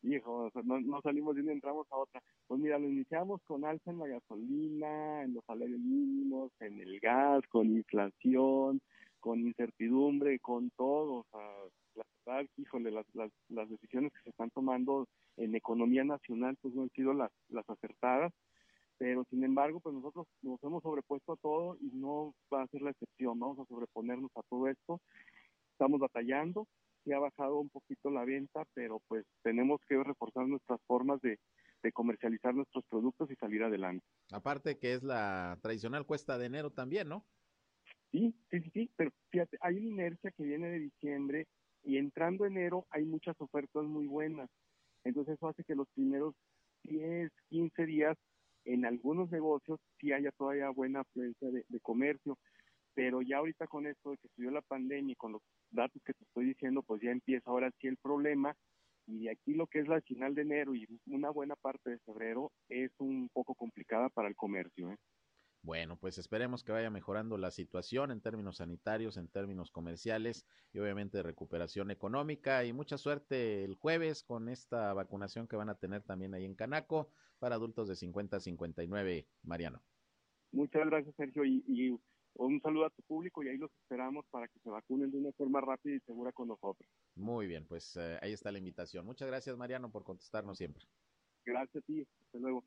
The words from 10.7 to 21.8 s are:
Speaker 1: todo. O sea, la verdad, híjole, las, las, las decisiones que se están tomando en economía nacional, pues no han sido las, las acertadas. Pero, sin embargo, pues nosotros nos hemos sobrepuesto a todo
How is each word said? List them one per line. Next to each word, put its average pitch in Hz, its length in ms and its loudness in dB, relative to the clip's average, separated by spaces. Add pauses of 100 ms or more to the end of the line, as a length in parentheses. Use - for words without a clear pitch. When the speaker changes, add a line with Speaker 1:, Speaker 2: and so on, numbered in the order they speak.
Speaker 1:
todo. 143 440 2
O 117 140 -6
sea, 107 120 -12 (540)
la 110 100 -10 (200)
verdad, 135 300 -2
híjole, 120 360 -4
las, 107 220 -4
las, 110 160 -4 (200)
las 110 200 -6
decisiones 127 440 -4
que - 100 -20
se 120 60 -14
están 117 220 -4
tomando 131 580 2 (260)
en 110 200 -2
economía 120 500 4
nacional, 131 560 0
pues 127 120 -4
no 131 100 0
han 127 80 -2
sido 135 220 2
las, 131 180 2 (180)
las 113 200 -6
acertadas. 127 640 2 (680)
Pero, 127 320 0
sin 127 140 2
embargo, 143 380 4
pues 156 120 -6
nosotros 143 340 -8 (140)
nos 127 220 -6
hemos 156 180 -4
sobrepuesto 147 520 -4
a 156 40 -6
todo 165 440 0